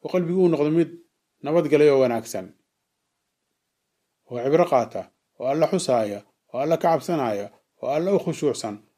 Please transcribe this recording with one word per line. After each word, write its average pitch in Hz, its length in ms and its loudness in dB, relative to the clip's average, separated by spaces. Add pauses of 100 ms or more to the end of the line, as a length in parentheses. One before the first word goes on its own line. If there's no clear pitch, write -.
oo - 40 -10
qalbigu 180 320 0
uu 180 80 4
noqdo 151 220 2
mid 160 200 0 (540)
nabad 156 240 0
galay 147 220 6
oo 135 100 4
wanaagsan, 117 460 -2 (1800)
oo 123 100 -8
cibro 147 240 4
qaata, 120 380 0 (380)
oo 120 80 -6
Alle 151 180 2
xusaaya, 117 520 0 (360)
oo 120 60 -6
Alle 160 160 0
ka 170 140 0
cabsanaya, 127 560 -2 (360)
oo 123 80 -6
Alle 165 220 -2
u 196 60 2
khushuucsan 135 560 -4 (240)